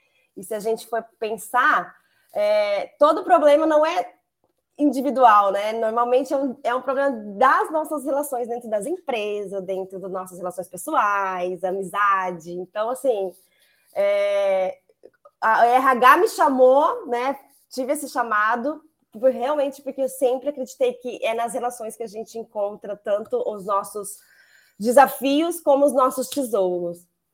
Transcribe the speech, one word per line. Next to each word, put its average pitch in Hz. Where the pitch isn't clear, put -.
E 196
se -
a 214
gente 226
for 226
pensar, 226
é, 208
todo 320
problema 311
não 311
é 349
individual, 240
né? 208
Normalmente 240
é -
um, 269
é 240
um 254
problema 277
das 311
nossas 311
relações 269
dentro 233
das 208
empresas, 208
dentro 185
das 180
nossas 185
relações 180
pessoais, 190
amizade. 185
Então, 196
assim, 214
é, 202
a 220
R 254
H 254
me 403
chamou, 294
né? 247
Tive 254
esse 294
chamado, 233
por, 254
realmente 269
porque 269
eu 254
sempre 254
acreditei 254
que 247
é 226
nas 233
relações 233
que 233
a 226
gente 214
encontra 208
tanto 214
os 202
nossos 202
desafios 277
como 285
os 240
nossos 262
tesouros. 180